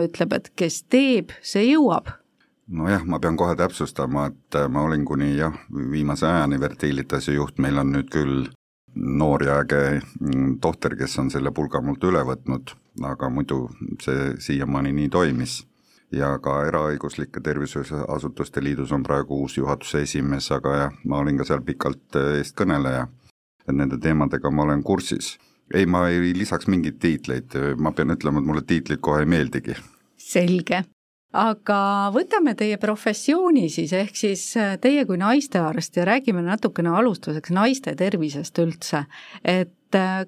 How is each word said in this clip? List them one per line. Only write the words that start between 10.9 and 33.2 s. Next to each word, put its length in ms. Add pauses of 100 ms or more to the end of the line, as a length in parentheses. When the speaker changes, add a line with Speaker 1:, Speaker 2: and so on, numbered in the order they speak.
Speaker 2:
kes 240
on 160
selle 160
pulga 320
mult 240
üle 160
võtnud, 480 (320)
aga 280
muidu 280 (400)
see 400
siiamaani 540
nii 160
toimis. 480 (560)
Ja 160 (100)
ka 300
Eraõiguslike 760
Tervishoiuasutuste 1200
Liidus 300
on 100
praegu 380
uus 180
juhatuse 480
esimees, 480
aga 220
jah, 180 (100)
ma 200
olin 180
ka 80
seal 160
pikalt, 480
äh, 240
eestkõneleja. 680 (580)
Et 80
nende 240
teemadega 520
ma 180
olen 180
kursis. 540 (340)
Ei, 160
ma 160
ei 320
lisaks 320
mingeid 320
tiitleid. 560 (240)
Ma 80
pean 240
ütlema, 240
et 80
mulle 160
tiitlid 400
kohe 240
ei 0
meeldigi. 480 (420)
Speaker 1:
Selge. 680 (460)
Aga 800
võtame 480
teie 240
professiooni 880